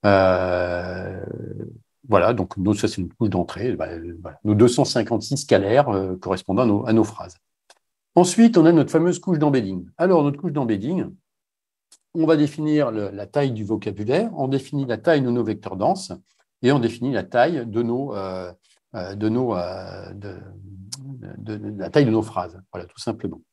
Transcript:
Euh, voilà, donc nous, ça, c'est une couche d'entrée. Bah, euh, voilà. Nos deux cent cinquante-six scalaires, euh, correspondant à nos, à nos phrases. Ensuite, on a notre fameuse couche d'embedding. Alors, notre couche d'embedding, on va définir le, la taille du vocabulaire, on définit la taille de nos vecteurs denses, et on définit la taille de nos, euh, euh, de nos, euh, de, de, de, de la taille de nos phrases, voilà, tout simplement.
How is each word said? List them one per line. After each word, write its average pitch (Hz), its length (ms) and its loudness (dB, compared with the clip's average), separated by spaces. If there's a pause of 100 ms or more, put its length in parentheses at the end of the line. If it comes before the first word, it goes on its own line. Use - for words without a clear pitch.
Euh, 92 1200 2 (840)
voilà, 104 240 4
donc 95 240 -4
nous, 98 180 2
ça, 101 140 -2
c'est - 120 -6
une 90 120 -6
couche 110 180 -2
d'entrée. 101 460 -4
Bah, - 140 -6
euh, 85 300 -12
voilà. 85 220 -16
Nos 107 140 2
deux 113 100 8
cent 123 180 4
cinquante-six 117 520 -2
scalaires, 113 540 4
euh, 95 260 -2
correspondant 95 460 -2
à 120 40 4
nos, 104 180 2
à 110 80 0
nos 113 120 6
phrases. 107 320 -12 (800)
Ensuite, 196 420 6
on 160 80 8
a 170 60 8
notre 151 180 4
fameuse 170 300 2
couche 175 180 -2
d'embedding. 110 480 0 (120)
Alors, 170 260 4
notre 143 160 -2
couche 175 120 -4
d'embedding, 127 540 -2 (1080)
on 160 120 2
va 160 100 6
définir 151 540 0
le, 104 200 -4
la 101 180 -12
taille 139 240 0
du 107 100 -6
vocabulaire, 110 760 -2
on 135 120 -2
définit 139 360 -4
la 117 140 -4
taille 151 240 2
de 123 80 0
nos 120 140 0
vecteurs 101 320 -6
denses, 156 340 -2 (500)
et 127 120 4
on 143 80 4
définit 117 320 -2
la 107 100 -2
taille 123 440 0
de 113 180 -4
nos, 120 320 -4
euh, 92 360 -8 (440)
euh, 95 180 -10
de 107 140 -2
nos, 117 260 0
euh, 92 580 -8
de, 98 240 -14 (640)
de, 110 580 -12
de, 104 140 -8
de 104 100 -10
la - 80 -6
taille 147 160 4
de 117 60 4
nos 110 120 4
phrases, 92 380 -6 (120)
voilà, 90 140 -10
tout - 140 -20
simplement. 101 400 -8 (120)